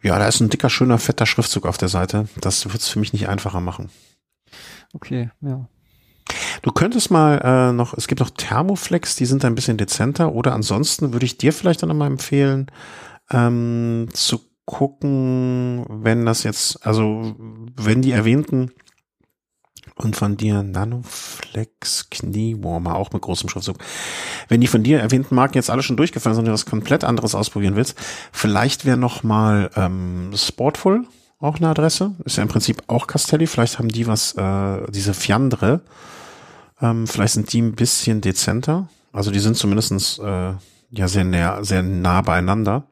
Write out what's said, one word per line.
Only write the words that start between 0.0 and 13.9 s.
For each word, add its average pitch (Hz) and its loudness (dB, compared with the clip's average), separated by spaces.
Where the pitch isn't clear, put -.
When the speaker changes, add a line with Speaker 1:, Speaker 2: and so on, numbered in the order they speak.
Speaker 1:
Ja, 92 4
da 101 4
ist - 2
ein 113 4
dicker, 143 0
schöner, 127 4
fetter - 0
Schriftzug - 0
auf 87 -2
der 95 0
Seite. 95 0
Das - -2
wird's 113 -4
für - -2
mich 104 -2
nicht 101 -2
einfacher 95 -2
machen. 90 -8
Speaker 2:
Okay, 120 -6
ja. 135 -8
Speaker 1:
Du - 0
könntest 226 2
mal, 156 6
äh, 127 4
noch, 120 0
es - -6
gibt 131 -2
noch 127 2
Thermoflex, - -2
die 127 0
sind 139 2
ein 120 2
bisschen 113 0
dezenter, 143 0
oder 123 0
ansonsten 120 0
würde 120 0
ich - -6
dir 147 4
vielleicht 170 0
dann 165 -2
nochmal 151 0
empfehlen, 135 0
ähm, 117 2